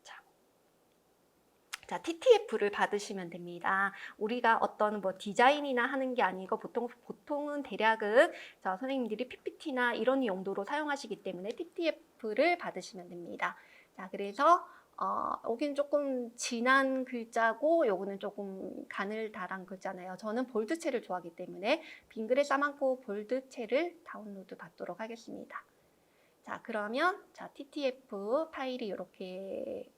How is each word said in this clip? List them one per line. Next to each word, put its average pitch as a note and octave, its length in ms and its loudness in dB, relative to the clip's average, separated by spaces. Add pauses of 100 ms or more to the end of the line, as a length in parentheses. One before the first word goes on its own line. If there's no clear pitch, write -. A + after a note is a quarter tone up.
자, - 180 -20 (1700)
자, F3+ 140 -6
티티에프를 E4 680 4
받으시면 G3 580 -2
됩니다. F3+ 640 -2 (240)
우리가 A3+ 400 2
어떤 G#3 420 2
뭐 F#3 180 -2
디자인이나 B3+ 680 4
하는 C4 280 0
게 A#3+ 100 2
아니고 F#3 360 0
보통, A#3 280 -4 (180)
보통은 D4 580 -6
대략은 A3 720 4 (280)
자, F#3+ 160 -2
선생님들이 B3 520 -2
피피티나 B3+ 640 -2
이런 C4 320 4
용도로 G3 400 -2
사용하시기 C#4 580 -4
때문에 F#3 280 -6
티티에프를 D#4 1040 0
받으시면 F#3 520 -10
됩니다. F3 460 -4 (400)
자, F#3+ 140 -12
그래서, C#4 580 4 (320)
어, - 480 0
여긴 C#4 280 -2
조금 C#4 600 0
진한 C4 680 2
글자고 A#3 800 2
요거는 G3 340 0
조금 G3 680 -8
가늘다란 G#3 760 -6
글자네요. F#3 500 -10
저는 A3 300 -4
볼드체를 B3+ 560 -2
좋아하기 F3+ 320 -8
때문에 F3+ 480 -2 (260)
빙그레 A#3 340 0
사만코 C#4 580 0
볼드체를 B3 1040 -4
다운로드 G3+ 540 -14
받도록 F3 420 -12
하겠습니다. - 640 -12 (800)
자, - 200 -6
그러면 A#3+ 600 0 (100)
자, - 160 -14
티티에프 C4 1000 -4
파일이 B3+ 360 -6
이렇게 F#3+ 1000 -8 (100)